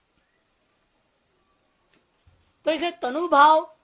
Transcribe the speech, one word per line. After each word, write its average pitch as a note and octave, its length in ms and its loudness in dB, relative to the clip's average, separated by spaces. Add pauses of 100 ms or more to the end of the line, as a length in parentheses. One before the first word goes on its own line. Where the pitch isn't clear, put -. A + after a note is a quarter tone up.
(2750)
तो D4+ 60 -2
इसे D#4+ 200 -6
तनुभाव, D#4 920 0